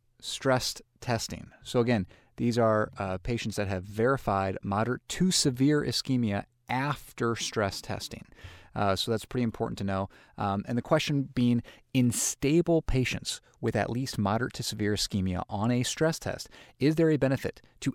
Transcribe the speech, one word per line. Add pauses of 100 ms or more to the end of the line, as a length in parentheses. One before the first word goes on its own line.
(200)
stress (200)
testing. (120)
So
again, (300)
these
are,
uh,
patients
that
have
verified
moderate
to
severe
ischemia (240)
after
stress
testing. (460)
Uh,
so
that's
pretty
important
to
know. (300)
Um,
and
the
question
being, (280)
in
stable
patients (200)
with
at
least
moderate
to
severe
ischemia
on
a
stress
test, (300)
is
there
a
benefit (200)
to